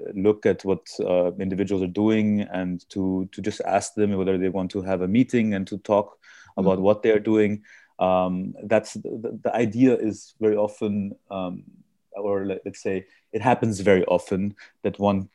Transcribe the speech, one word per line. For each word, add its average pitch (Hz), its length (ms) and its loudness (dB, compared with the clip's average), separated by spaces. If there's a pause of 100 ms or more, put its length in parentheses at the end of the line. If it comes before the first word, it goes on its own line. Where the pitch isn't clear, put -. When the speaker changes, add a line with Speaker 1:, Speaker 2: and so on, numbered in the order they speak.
(140)
Speaker 1:
look 104 320 2
at 98 180 2
what, 95 220 -2 (140)
uh, 90 400 0
individuals 95 420 -2
are 92 60 -2
doing 104 540 2 (120)
and 92 360 -6
to, 95 420 -4
to 101 100 -12
just 101 200 -6
ask 92 340 -2
them 101 200 0
whether 95 220 0
they 92 120 0
want 90 220 -4
to 98 120 -6
have 92 180 -2
a 90 60 -2
meeting 110 480 2
and 95 100 -4
to 98 140 -8
talk - 400 -2 (360)
about 95 200 2
Speaker 2:
Mm-hmm. 92 80 -2
Speaker 1:
what 104 180 4
they're 110 180 4
doing. 104 440 2 (340)
Um, 92 560 0 (100)
that's 107 300 0
the, 107 160 -10
the, 113 340 -8
the - 120 -2
idea 120 400 4
is - 440 -4
very 107 160 2
often, 104 600 -2 (140)
um, 95 340 -8 (520)
or 101 300 -2
let, 95 200 -4
let's 98 160 -12
say 95 240 -4 (280)
it - 80 -4
happens 113 400 0
very 92 240 6
often 95 500 -2 (280)
that 98 160 -2
one 98 360 0